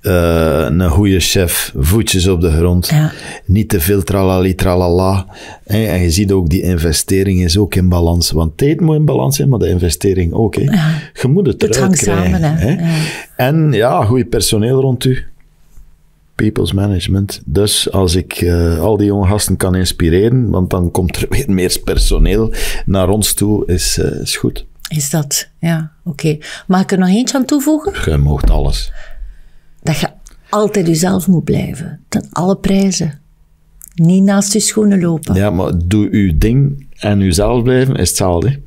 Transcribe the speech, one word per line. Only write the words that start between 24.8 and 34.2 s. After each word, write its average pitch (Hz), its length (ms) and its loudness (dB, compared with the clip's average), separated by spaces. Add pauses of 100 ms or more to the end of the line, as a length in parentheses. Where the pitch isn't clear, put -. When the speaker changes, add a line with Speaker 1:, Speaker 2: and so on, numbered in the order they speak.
Speaker 1:
Is 147 200 -4
dat, 147 380 -4 (120)
ja, 160 320 -2 (120)
oké. 151 340 -4 (300)
Mag 185 140 2
ik 185 100 -2
er 190 60 0
nog 185 120 2
eentje 247 280 0
aan 254 80 0
toevoegen? 302 680 0
Speaker 2:
Je 76 60 2
moogt 71 320 2
alles. 69 420 0 (920)
Speaker 1:
Dat 160 160 -2
je - 80 -2 (420)
altijd 208 380 0
jezelf 180 400 0
moet 170 160 2
blijven, - 560 -6 (100)
ten - 220 -4
alle 185 260 0
prijzen. 190 640 0 (760)
Niet 180 280 4